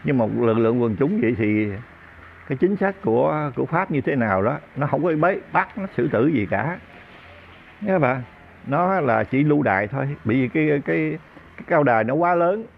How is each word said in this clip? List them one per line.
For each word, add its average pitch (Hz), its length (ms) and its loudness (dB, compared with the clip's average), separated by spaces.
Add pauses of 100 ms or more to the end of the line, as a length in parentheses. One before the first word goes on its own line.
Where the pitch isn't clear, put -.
Nhưng 143 140 0
mà 117 80 2 (140)
lực 113 180 2
lượng 117 240 2
quần 113 140 0
chúng 180 260 0
vậy 120 160 2
thì 107 320 0 (760)
cái 135 100 -4
chính 190 180 2
sách 196 260 -2
của, 147 540 0
của 135 100 -2
Pháp 175 260 -2
như 143 100 0
thế 151 140 -2
nào 104 260 2
đó, 117 180 0 (160)
nó 139 120 -2
không 165 160 0
có 175 80 2 (100)
bế, 180 180 2 (140)
bắt, 185 240 0
nó 190 80 -6 (120)
xử - 100 0
tử 113 200 2
gì 127 180 0
cả. 107 320 -2 (1080)
Các 190 120 0
bạn, 131 220 0 (460)
nó 180 320 0
là 117 240 2
chỉ 135 200 0
lưu 147 200 2
đày 104 240 0
thôi. 139 200 -4 (180)
Bởi 113 100 0
vì 131 120 2
cái, 156 220 0
cái, 156 480 -2 (400)
cái 120 100 -16
cao 160 160 2
đài 113 200 2
nó 120 100 -2
quá 170 220 2
lớn. 185 300 0 (120)